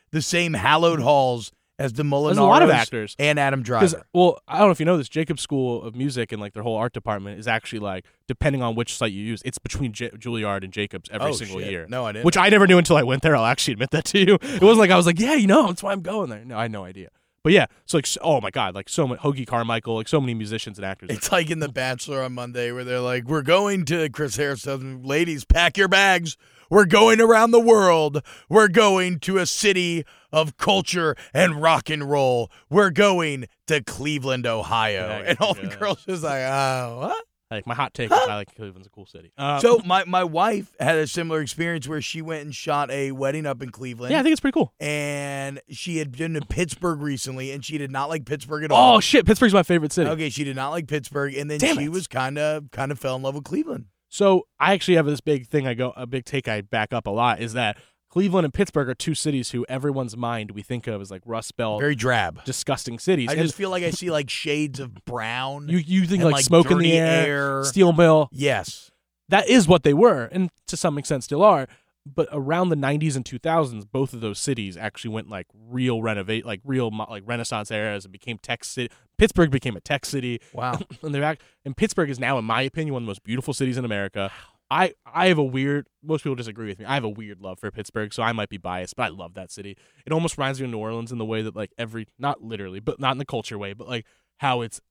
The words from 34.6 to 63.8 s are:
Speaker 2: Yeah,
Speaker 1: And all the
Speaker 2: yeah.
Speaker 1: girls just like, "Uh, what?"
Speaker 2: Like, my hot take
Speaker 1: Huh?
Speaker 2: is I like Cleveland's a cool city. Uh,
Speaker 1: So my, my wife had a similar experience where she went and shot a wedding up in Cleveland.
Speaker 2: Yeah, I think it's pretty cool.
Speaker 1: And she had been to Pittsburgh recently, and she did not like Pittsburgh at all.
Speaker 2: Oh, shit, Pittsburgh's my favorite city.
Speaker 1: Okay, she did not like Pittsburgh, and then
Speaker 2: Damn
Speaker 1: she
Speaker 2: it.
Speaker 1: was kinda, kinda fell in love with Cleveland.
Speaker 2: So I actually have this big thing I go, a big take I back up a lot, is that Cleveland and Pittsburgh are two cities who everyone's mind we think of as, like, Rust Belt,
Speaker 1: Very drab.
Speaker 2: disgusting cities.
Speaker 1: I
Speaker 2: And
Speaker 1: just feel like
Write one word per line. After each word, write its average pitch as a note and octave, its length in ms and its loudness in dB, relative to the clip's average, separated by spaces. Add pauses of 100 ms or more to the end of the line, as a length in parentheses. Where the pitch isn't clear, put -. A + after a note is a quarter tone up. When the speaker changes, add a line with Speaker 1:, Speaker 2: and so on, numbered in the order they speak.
Speaker 2:
Yeah, G#2+ 200 -8
Speaker 1:
And E3+ 120 0
all G#3 140 0
the G2 120 -10
Speaker 2:
yeah. - 120 -10
Speaker 1:
girls G3+ 300 -6
just F3+ 160 -8
like, C#3+ 220 -4
"Uh, C3 500 -2
what?" A#3 300 -6 (260)
Speaker 2:
Like, G#2+ 180 -10
my A#3 60 -6
hot C3+ 200 -6
take - 160 -6
Speaker 1:
Huh? - 140 4
Speaker 2:
is - 40 0
I G#2 80 -4
like G2+ 200 -12
Cleveland's G2 320 -18
a - 20 -20
cool G2 160 -20
city. E2+ 320 -20
Uh, C#3 220 -4
Speaker 1:
So A#3+ 240 6
my, F#3 220 2
my F#3 180 0
wife F3+ 560 -2
had D3+ 160 2
a D#3 100 0
similar D#3+ 340 -4
experience D#3+ 460 -6
where D3+ 140 -6
she D#3+ 200 -10
went D#3+ 220 -10
and D3 120 -12
shot D3 360 -2
a C3+ 220 -4
wedding C#3 340 -4
up C3 160 -6
in B2+ 80 -10
Cleveland. B2 420 -10
Speaker 2:
Yeah, D#4 60 2
I C4+ 60 2
think D#4+ 80 4
it's - 80 0
pretty C4+ 140 -2
cool. D4+ 260 0
Speaker 1:
And C#3+ 880 -6
she E3 300 -8
had D3+ 180 -4
been D#3+ 180 -4
to D#3 60 -4
Pittsburgh E3 600 -4
recently, C3+ 520 -6
and C#3 120 -12
she D#3 140 -8
did C#3 140 -8
not C#3 160 -2
like D#3+ 160 -4
Pittsburgh D3 400 -6
at D3 80 0
all. A#3 240 10
Speaker 2:
Oh, G#3 40 4
shit, - 260 6
Pittsburgh's G#3+ 280 6
my F#3+ 80 8
favorite E3 300 2
city. D#3 180 2
Speaker 1:
Okay, D#3 200 -4
she C#3 120 -6
did C#3 140 -6
not C3+ 140 -4
like D#3+ 180 -6
Pittsburgh, C#3 480 -6
and D3 140 -6
then D3+ 80 -4
Speaker 2:
Damn C#4+ 180 2
Speaker 1:
she C#3+ 80 -4
Speaker 2:
it. D#3 80 -6
Speaker 1:
was F3+ 160 -6
kinda, D3 640 -4
kinda C3+ 240 -6
fell C3 200 -6
in C3 60 -10
love C3+ 120 -4
with D3 100 -10
Cleveland. D#4 420 -6 (220)
Speaker 2:
So G3 380 4 (120)
I E3 140 4
actually F#3 240 2
have D#3 100 4
this D3 140 -2
big C#3 260 -2
thing C#3+ 220 -2
I A#2+ 60 -4
go, B2 220 -6
a B2 100 -12
big B2+ 180 -8
take - 240 -6
I G#2+ 140 -2
back G#2+ 300 -4
up A#2 140 -6
a G#2 40 -4
lot, A2+ 300 0
is A#2 120 -6
that A2+ 240 -2 (320)
Cleveland F#3 360 2
and C#3 100 -4
Pittsburgh D3 340 -2
are B2+ 60 -6
two - 220 -6
cities C#3 340 -4
who A#2+ 180 -6
everyone's C3 480 -4
mind A#2 360 -6
we G2+ 100 -8
think A#2+ 240 -8
of G#2+ 140 -6
as, F#2+ 100 -14
like, F#2+ 160 -14
Rust A2+ 300 -10
Belt, G#2+ 240 -2
Speaker 1:
Very C#3+ 160 0
drab. A2 480 -2
Speaker 2:
disgusting C3 560 -6
cities. D3 280 0
Speaker 1:
I C#3 40 -4
Speaker 2:
And E3 100 0
Speaker 1:
just D#3 140 -2
feel G3 140 -6
like F#3 120 -4